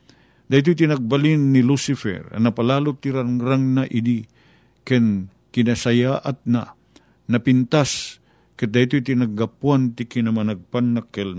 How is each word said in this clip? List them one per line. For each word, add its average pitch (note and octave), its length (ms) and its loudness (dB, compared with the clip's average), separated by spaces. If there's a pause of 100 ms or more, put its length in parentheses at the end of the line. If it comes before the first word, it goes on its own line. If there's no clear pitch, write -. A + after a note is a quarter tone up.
(460)
Daytoy C#3+ 320 2
ti D#3+ 80 2
nagbalin C#3+ 640 2
ni C3 160 6
Lucifer, B2 640 -2
a - 80 -10
napalalo A#2+ 560 0
ti C3+ 160 -8
rangrang B2+ 640 -2
na C3 160 2
idi, A#2 320 -2 (640)
ken G#2+ 480 0 (160)
kinasayaat A#2+ 960 0
na, A#2+ 320 -4 (480)
napintas, B2+ 960 0 (320)
ket A#2 160 -4
daytoy B2 320 2
ti B2+ 160 -2
naggapuan A#2+ 800 -2
ti A#2+ 80 -8
kinamanagpannakkel A2 1300 -4